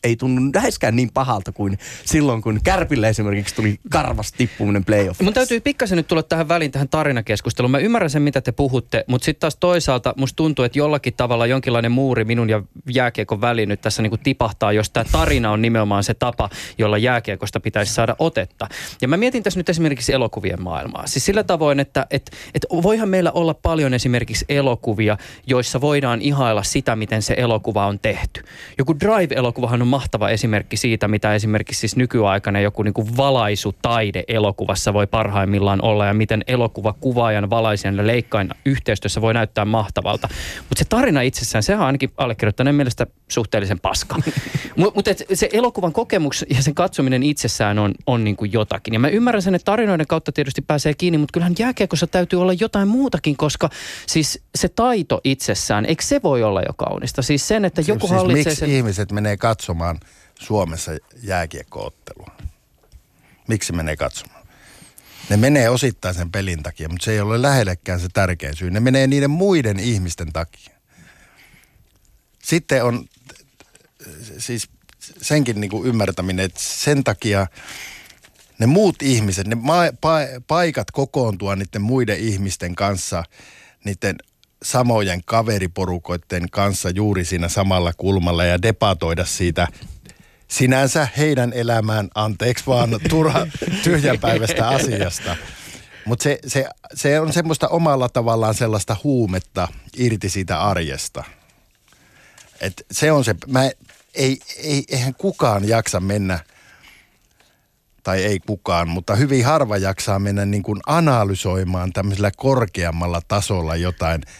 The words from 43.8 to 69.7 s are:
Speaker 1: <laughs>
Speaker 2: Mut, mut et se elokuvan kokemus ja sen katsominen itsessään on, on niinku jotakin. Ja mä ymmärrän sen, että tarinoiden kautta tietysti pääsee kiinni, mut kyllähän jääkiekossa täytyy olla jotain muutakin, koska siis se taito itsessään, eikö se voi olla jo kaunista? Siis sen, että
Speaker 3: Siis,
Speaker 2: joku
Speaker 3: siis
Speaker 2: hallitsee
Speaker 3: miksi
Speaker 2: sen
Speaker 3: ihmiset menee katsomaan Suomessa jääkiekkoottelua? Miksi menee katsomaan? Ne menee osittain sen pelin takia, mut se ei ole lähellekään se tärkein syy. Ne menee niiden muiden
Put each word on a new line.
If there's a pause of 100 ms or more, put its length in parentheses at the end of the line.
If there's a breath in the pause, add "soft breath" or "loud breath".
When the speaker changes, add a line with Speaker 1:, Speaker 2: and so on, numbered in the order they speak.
Speaker 1:
<laughs> (540 loud breath)
Speaker 2:
Mut,
mut
et (100)
se
elokuvan
kokemus
ja
sen
katsominen
itsessään
on, (140)
on
niinku
jotakin.
Ja
mä
ymmärrän
sen,
että
tarinoiden
kautta
tietysti
pääsee
kiinni,
mut
kyllähän
jääkiekossa
täytyy
olla
jotain
muutakin,
koska (380 loud breath)
siis (120)
se
taito
itsessään,
eikö
se
voi
olla
jo
kaunista?
Siis
sen,
että
Speaker 3:
Siis,
Speaker 2:
joku
Speaker 3:
siis
Speaker 2:
hallitsee
Speaker 3:
miksi
Speaker 2:
sen
Speaker 3:
ihmiset
menee
katsomaan (400 soft breath)
Suomessa (320)
jääkiekkoottelua? (1160 soft breath)
Miksi
menee
katsomaan? (840 loud breath)
Ne
menee
osittain
sen
pelin
takia,
mut
se
ei
ole
lähellekään
se
tärkein
syy.
Ne
menee
niiden
muiden